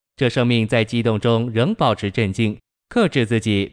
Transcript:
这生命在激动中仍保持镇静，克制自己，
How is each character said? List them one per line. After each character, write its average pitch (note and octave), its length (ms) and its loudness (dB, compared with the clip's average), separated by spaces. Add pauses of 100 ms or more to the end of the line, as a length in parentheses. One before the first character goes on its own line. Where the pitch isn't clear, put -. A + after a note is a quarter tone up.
(160)
这 B2+ 120 0
生 A#2+ 160 0
命 A#2+ 220 2
在 A2+ 160 0
激 A#2 220 -2
动 A2 160 0
中 A#2 320 0
仍 B2 200 0
保 C3 220 0
持 G2+ 160 -4
镇 G2+ 220 -2
静， G#2+ 260 -2 (300)
克 A3 200 2
制 B2 160 0
自 A2+ 140 0
己， G2+ 340 0